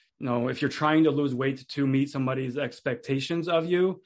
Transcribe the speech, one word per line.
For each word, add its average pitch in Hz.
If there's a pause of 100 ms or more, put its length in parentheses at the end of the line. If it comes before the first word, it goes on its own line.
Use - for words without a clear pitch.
(200)
you 139
know, 120
if -
you're 143
trying 156
to 151
lose 139
weight 131
to 143
meet 135
somebody's 131
expectations 139
of 165
you, 180